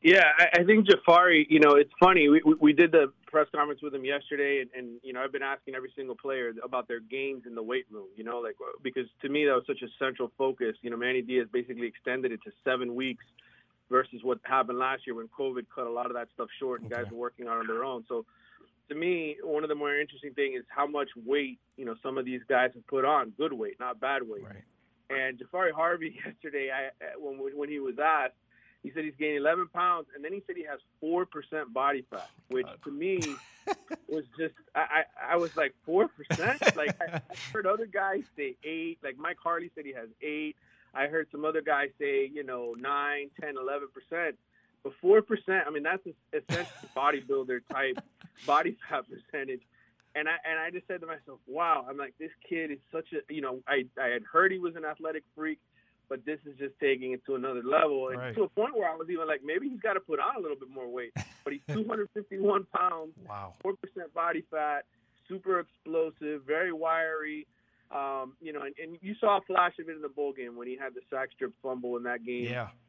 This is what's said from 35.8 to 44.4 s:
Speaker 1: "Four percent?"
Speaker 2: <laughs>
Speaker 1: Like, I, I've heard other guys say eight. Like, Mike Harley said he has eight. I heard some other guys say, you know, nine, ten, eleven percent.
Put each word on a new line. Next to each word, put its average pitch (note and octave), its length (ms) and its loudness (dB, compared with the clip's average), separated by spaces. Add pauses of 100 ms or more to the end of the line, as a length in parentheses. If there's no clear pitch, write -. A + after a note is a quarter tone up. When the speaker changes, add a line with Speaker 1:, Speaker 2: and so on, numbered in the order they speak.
Speaker 1:
"Four F#3+ 240 2
percent?" D#3+ 580 -2
Speaker 2:
<laughs> - 80 4
Speaker 1:
Like, D3+ 240 -2
I, E3+ 220 -4 (100)
I've - 80 -14 (140)
heard G#3 120 -2
other G#3+ 200 0
guys G3 380 -2 (120)
say C3+ 300 -8
eight. E3 360 -6
Like, C3+ 160 -8
Mike E3 240 -6
Harley E3+ 320 -4
said D3+ 120 -12
he C#3 80 -12
has A2+ 160 -12 (120)
eight. D3+ 360 -6 (360)
I C3+ 140 -2
heard D3+ 240 -2
some D3+ 140 -6
other D#3 160 0
guys C#3+ 360 0
say, C#3 280 0
you C#3+ 180 -10
know, A#2+ 340 -8
nine, C#3+ 520 -2 (100)
ten, D3 160 -8
eleven C#3 380 -6
percent. D#3+ 420 -6 (480)